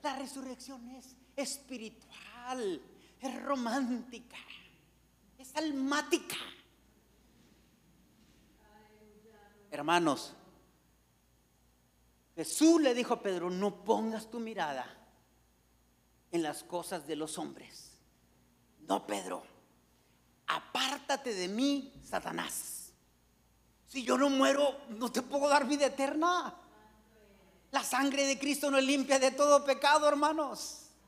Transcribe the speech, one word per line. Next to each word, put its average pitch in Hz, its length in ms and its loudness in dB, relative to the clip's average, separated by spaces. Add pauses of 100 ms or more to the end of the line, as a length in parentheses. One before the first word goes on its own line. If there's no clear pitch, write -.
La 277 120 -4
resurrección 262 760 -12
es 254 240 -20 (200)
espiritual, 240 1400 -8 (400)
es 247 240 -8
romántica, 240 920 -4 (1000)
es - 160 -12
almática". 294 800 0 (3250)
Hermanos, 151 600 0 (2000)
Jesús 320 440 4
le 269 140 4
dijo 247 220 0
a - 80 -14
Pedro, 180 260 -2
"No 196 340 -2
pongas 220 460 0
tu 240 100 -10
mirada 165 460 -6 (1500)
en 170 120 0
las 147 180 -4
cosas 170 460 -8
de 156 80 -4
los 156 240 -6
hombres". - 580 -14 (840)
"No, 123 260 -4
Pedro, 98 340 -6 (1040)
apártate 262 880 -4
de 185 140 -2
mí, 269 440 0 (160)
Satanás. - 840 -6 (960)
Si 269 160 -8
yo 254 120 2
no 277 140 6
muero, 269 480 4 (120)
no 233 220 -4
te 254 120 -2
puedo 277 260 0
dar 285 160 6
vida 285 220 2
eterna. 302 680 0 (1160)
La 269 120 2
sangre 277 420 2
de 277 140 0
Cristo 285 320 0
nos 269 100 6
limpia 269 380 4
de 262 100 6
todo 285 340 6
pecado", 285 440 4
hermanos. 294 800 0 (200)